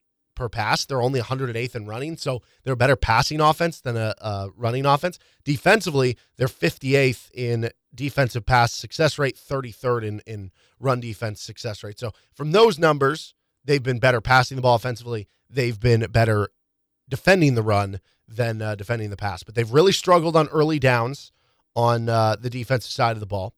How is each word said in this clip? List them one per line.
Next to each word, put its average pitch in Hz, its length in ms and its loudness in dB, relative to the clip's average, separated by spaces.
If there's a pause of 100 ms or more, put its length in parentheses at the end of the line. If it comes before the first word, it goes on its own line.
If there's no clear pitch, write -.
(340)
per 123 140 -8
pass. 113 380 -2
They're 135 160 -2
only 131 180 0
a 107 40 -4
hundred 131 300 -6
eighth 120 220 -6
in 104 100 -10
running, 135 300 -10
so 131 240 -6 (220)
they're - 100 -4
a 127 40 -4
better 127 200 4
passing 135 440 2
offense 156 400 2
than 120 180 -6
a, 110 200 -4
a 98 380 -6
running 117 300 -2
offense. 143 320 2 (260)
Defensively, 143 720 2 (220)
they're 131 100 0
fifty-eighth 139 840 0
in 117 360 -4 (240)
defensive 127 520 -4
pass 120 260 4
success - 460 -2
rate, 139 180 -2
thirty-third 123 640 -6
in, 104 240 -6
in 104 240 -14 (300)
run 123 180 -2
defense 113 440 -10
success 110 420 -12
rate. 104 140 -16
So 120 140 -8 (200)
from 151 200 -6
those 208 260 4
numbers, 151 560 0 (280)
they've 143 200 -2
been 123 160 -2
better 120 240 2
passing 127 340 2
the 127 60 -6
ball 123 140 4
offensively. 117 520 -6 (220)
They've 120 280 -4
been 113 320 2
better 110 380 2 (600)
defending 147 460 2
the 113 80 0
run 101 380 0 (260)
than, 113 360 -4
uh, 107 120 -4
defending 107 360 -6
the 98 80 -10
pass. 98 240 -8
But 107 120 -20
they've 113 160 -2
really 170 220 6
struggled 170 440 4
on 156 120 4
early 156 300 2
downs 123 540 0 (440)
on, 117 320 2
uh, 110 320 2
the 123 80 -6
defensive 123 420 -4
side 117 260 0
of 107 40 -10
the 104 60 -8
ball. 98 320 -8